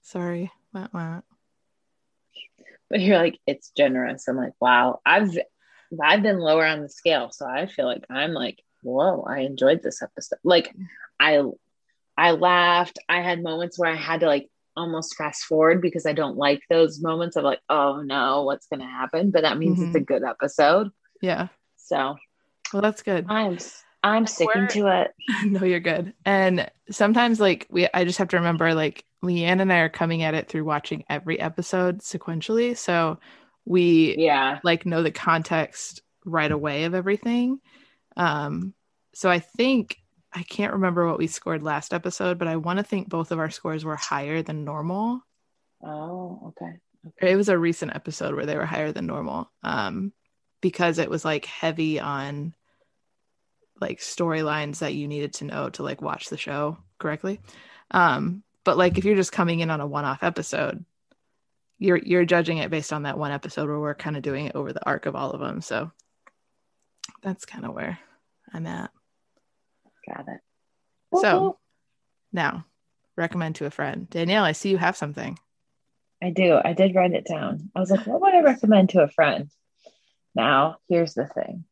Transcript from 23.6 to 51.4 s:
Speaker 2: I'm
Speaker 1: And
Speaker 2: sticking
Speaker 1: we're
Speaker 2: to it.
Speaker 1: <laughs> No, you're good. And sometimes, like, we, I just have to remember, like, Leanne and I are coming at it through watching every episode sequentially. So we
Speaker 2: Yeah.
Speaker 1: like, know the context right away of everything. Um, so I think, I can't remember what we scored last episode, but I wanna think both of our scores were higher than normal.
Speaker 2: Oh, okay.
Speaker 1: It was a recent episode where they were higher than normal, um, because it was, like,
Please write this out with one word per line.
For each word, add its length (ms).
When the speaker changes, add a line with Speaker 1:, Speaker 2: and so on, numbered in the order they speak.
Speaker 2:
I'm 200
Speaker 1:
And 60
Speaker 2:
sticking 340
Speaker 1:
we're 40
Speaker 2:
to 360
it. 100
Speaker 1:
<laughs> 160
No, 180
you're 160
good. 340
And 440
sometimes, 480
like, 300
we, 240
I 100
just 140
have 120
to 80
remember, 360
like, 320
Leanne 380
and 100
I 80
are 100
coming 320
at 120
it 160
through 160
watching 440
every 300
episode 600
sequentially. 760
So 440
we 540
Speaker 2:
Yeah. 460
Speaker 1:
like, 220
know 160
the 100
context 880
right 260
away 320
of 100
everything. 680
Um, 560
so 160
I 100
think, 580
I 100
can't 300
remember 340
what 120
we 80
scored 360
last 300
episode, 440
but 120
I 80
wanna 260
think 240
both 240
of 80
our 100
scores 360
were 100
higher 460
than 240
normal. 560
Speaker 2:
Oh, 800
okay. 180
Speaker 1:
It 160
was 100
a 100
recent 380
episode 400
where 100
they 120
were 80
higher 260
than 140
normal, 440
um, 480
because 380
it 120
was, 140
like, 220